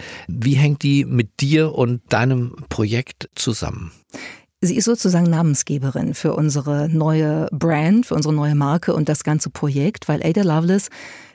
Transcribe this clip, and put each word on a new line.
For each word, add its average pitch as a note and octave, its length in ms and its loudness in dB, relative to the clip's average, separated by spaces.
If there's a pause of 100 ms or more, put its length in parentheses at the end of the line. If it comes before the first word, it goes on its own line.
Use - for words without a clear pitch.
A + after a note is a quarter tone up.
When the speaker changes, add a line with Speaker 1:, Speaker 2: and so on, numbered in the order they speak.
(280)
Speaker 1:
Wie A#2+ 260 0
hängt C#3+ 300 4
die C#3 200 4
mit A#2+ 360 0
dir D#3 340 2
und B2 280 0 (120)
deinem B2 440 0 (120)
Projekt A2+ 640 -4
zusammen? - 580 -6 (720)
Speaker 2:
Sie F3+ 140 2
ist A3+ 100 0
sozusagen F3 460 2
Namensgeberin C#3+ 800 0
für - 220 -2
unsere D3 540 0
neue D#3 640 0
Brand, E3 540 2
für - 80 -6
unsere D3+ 220 0
neue D3 180 0
Marke D3 400 0
und D3+ 160 0
das D3+ 140 -2
ganze D3+ 260 -2
Projekt, C#3+ 580 -4
weil D3+ 160 -2
Ada F#3 200 2
Lovelace E3+ 460 0 (460)